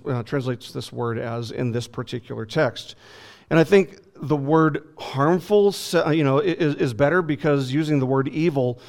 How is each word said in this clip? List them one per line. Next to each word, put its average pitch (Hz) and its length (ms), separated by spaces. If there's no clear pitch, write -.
uh, 127 180
translates 127 500
this 127 180
word 117 260
as 117 340
in 127 200
this 120 160
particular 117 580
text. 127 500
And 156 80
I 165 60
think 196 380
the 143 200
word 151 640
harmful, 185 760
uh, 165 160
you 151 160
know, 135 160
i-, - 20
is, 165 320
is 135 180
better 143 280
because 143 500
using 151 280
the 131 60
word 135 220
evil, 139 600